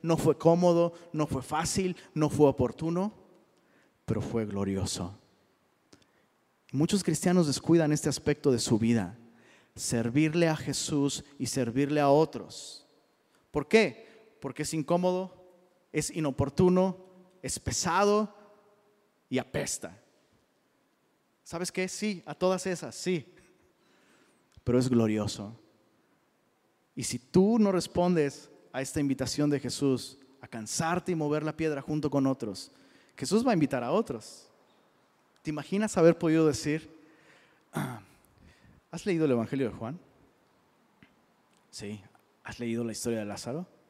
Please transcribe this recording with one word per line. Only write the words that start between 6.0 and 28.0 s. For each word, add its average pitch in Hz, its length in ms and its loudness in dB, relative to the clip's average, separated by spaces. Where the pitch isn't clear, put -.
Muchos 170 320 2
cristianos 180 420 4
descuidan 156 460 4
este 151 160 0
aspecto 147 420 0
de 123 80 4
su 117 200 2
vida, 113 400 0
servirle 151 720 0
a 156 80 -2
Jesús - 680 -4
y 131 80 -6
servirle 139 540 0
a 143 100 4
otros. - 760 0
¿Por 143 180 -4
qué? - 720 0
Porque 139 220 -8
es 147 100 -6
incómodo, 180 600 -2
es 151 180 -4
inoportuno, 180 880 0
es - 160 -6
pesado 202 760 0
y 127 80 -2
apesta. - 600 -8
¿Sabes 170 300 -8
qué? 185 160 -4
Sí, 202 380 -6
a - 80 -10
todas 185 320 0
esas, 170 280 -8
sí. 175 320 -4
Pero 120 160 2
es 127 100 2
glorioso. 107 720 0
Y 131 100 -8
si 123 140 -6
tú 202 400 4
no 202 140 4
respondes 175 800 0